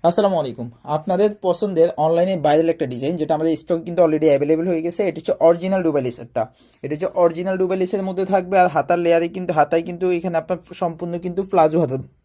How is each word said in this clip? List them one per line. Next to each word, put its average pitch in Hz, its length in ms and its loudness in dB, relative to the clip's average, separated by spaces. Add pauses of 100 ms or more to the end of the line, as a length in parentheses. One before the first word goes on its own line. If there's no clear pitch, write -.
আসসালামু 190 320 2
আলাইকুম। 120 260 -8 (300)
আপনাদের 190 320 0 (160)
পছন্দের 180 440 2 (160)
অনলাইনে 175 300 2 (100)
ভাইরাল 156 280 4
একটা 160 200 -4
ডিজাইন, 135 280 -4
যেটা 156 160 0
আমাদের 160 240 0
স্টক 170 260 -2
কিন্তু 170 180 -4
already 156 260 2
অ্যাভেলেবল 147 400 2
হয়ে 160 140 -2
গেছে। 170 240 -4
এটা 160 100 -8
হচ্ছে - 140 -4 (140)
অরিজিনাল 180 380 2
দুবাই 147 200 0
লেসেরটা। 120 360 -6 (420)
এটা 147 120 -6
হচ্ছে 165 140 -6 (140)
অরিজিনাল 175 380 -2
দুবাই 190 200 -2
লেসের 190 260 -2
মধ্যে 190 260 -4
থাকবে, 185 280 0
আর 180 140 6
হাতার 170 300 0
লেয়ারে 170 300 4
কিন্তু, 185 220 -6
হাতায় 156 300 2
কিন্তু 175 180 -6 (120)
এখানে 170 240 -6
আপনার 170 180 -6 (220)
সম্পূর্ণ 170 320 -6 (120)
কিন্তু 180 160 -4 (100)
প্লাজো 160 320 4
হাতা 131 140 -2 (280)